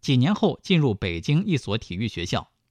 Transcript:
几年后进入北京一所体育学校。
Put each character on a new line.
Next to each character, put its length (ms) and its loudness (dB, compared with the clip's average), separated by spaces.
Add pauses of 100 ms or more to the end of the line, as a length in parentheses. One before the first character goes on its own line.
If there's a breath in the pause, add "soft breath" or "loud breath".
几 160 2
年 180 4
后 280 0
进 160 2
入 160 2
北 260 -4
京 240 0
一 120 0
所 200 -2
体 200 -8
育 100 -2
学 180 -6
校。 280 -6 (180)